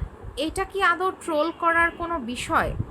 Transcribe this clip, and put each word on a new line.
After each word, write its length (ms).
এটা 280
কি 180
আদৌ 280
ট্রোল 400
করার 400
কোনো 280
বিষয়? 560